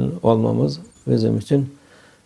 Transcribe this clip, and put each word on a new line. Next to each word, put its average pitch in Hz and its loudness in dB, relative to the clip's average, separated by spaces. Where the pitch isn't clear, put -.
olmamız 117 2
bizim 113 2
için, 139 -2